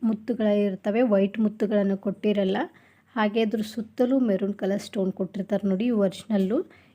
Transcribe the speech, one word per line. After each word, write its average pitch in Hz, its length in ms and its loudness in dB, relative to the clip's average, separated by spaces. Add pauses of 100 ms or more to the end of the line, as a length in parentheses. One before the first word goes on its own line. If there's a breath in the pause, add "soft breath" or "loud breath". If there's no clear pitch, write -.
ಮುತ್ತುಗಳಿರ್ತವೆ, 214 1000 0
ವೈಟ್ 202 380 2
ಮುತ್ತುಗಳನ್ನು 208 580 0
ಕೊಟ್ಟಿರಲ್ಲ. 202 600 -2 (580 soft breath)
ಹಾಗೆ 214 260 0
ಅದ್ರ 220 200 0
ಸುತ್ತಲೂ 247 580 -2
ಮೆರೂನ್ 202 340 0
ಕಲರ್ 202 280 -4
ಸ್ಟೋನ್ 190 300 -2
ಕೊಟ್ಟಿರ್ತಾರೆ 196 560 -4
ನೋಡಿ, 196 220 0
ಒರಿಜಿನಲ್ಲು. 202 840 0 (240 soft breath)